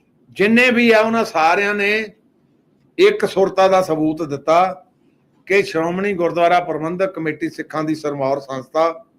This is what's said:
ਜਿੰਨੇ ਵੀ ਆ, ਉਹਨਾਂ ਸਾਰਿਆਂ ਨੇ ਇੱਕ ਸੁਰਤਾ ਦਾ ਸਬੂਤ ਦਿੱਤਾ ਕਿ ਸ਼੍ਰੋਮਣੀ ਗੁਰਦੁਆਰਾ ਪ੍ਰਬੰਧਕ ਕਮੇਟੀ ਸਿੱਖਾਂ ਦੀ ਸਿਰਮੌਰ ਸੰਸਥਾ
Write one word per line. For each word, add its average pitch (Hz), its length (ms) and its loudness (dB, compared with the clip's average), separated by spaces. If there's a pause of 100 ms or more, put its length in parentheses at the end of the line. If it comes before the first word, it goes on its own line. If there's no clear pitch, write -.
(300)
ਜਿੰਨੇ 226 420 2
ਵੀ 233 200 4
ਆ, 214 80 6
ਉਹਨਾਂ 226 260 0
ਸਾਰਿਆਂ 180 480 0
ਨੇ 208 340 -2 (880)
ਇੱਕ 208 280 4
ਸੁਰਤਾ 190 420 2
ਦਾ 185 140 4
ਸਬੂਤ 156 420 -2
ਦਿੱਤਾ 160 640 0 (600)
ਕਿ 190 180 2
ਸ਼੍ਰੋਮਣੀ 180 500 -4
ਗੁਰਦੁਆਰਾ 170 460 2
ਪ੍ਰਬੰਧਕ 175 540 -4
ਕਮੇਟੀ 156 360 -6
ਸਿੱਖਾਂ 156 340 -8
ਦੀ 156 120 -4
ਸਿਰਮੌਰ 139 440 -4
ਸੰਸਥਾ 156 680 -4 (140)